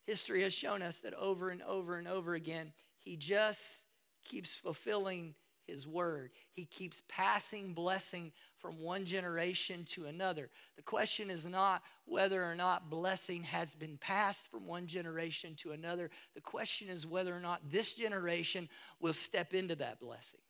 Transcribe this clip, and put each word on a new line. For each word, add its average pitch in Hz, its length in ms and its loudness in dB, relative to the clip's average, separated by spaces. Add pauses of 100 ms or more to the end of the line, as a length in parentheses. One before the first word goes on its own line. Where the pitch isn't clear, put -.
History 185 340 2
has 190 120 4
shown - 280 0
us 170 200 -4
that 180 120 -6
over 185 380 0
and 175 100 -8
over 180 340 -2
and 175 120 -6
over 175 260 0
again, 160 400 -4 (240)
he 185 180 -10
just 202 720 2 (400)
keeps - 280 -8
fulfilling 185 840 -2 (320)
his 139 200 -8
word. 156 440 0 (200)
He 175 140 -8
keeps - 420 -10
passing 196 680 2
blessing 175 600 -2 (240)
from 165 240 -8
one 185 240 -2
generation 175 840 0
to 170 140 -6
another. 160 440 -2 (260)
The 151 60 -20
question 214 480 2
is 165 160 -2
not 185 380 4 (220)
whether 190 380 6
or 170 120 0
not 175 340 4
blessing 175 540 0
has 170 320 -2
been 156 240 -8
passed 202 500 2
from - 160 -10
one 175 220 -4
generation 165 680 -4
to 156 140 -6
another. 170 380 -2 (240)
The - 80 -12
question - 480 -2
is 170 160 -4
whether 180 280 0
or 175 60 -4
not 175 300 -2
this 208 240 4
generation 175 720 0 (320)
will 165 140 4
step 175 400 2
into 185 220 2
that 120 260 -4
blessing 117 480 -12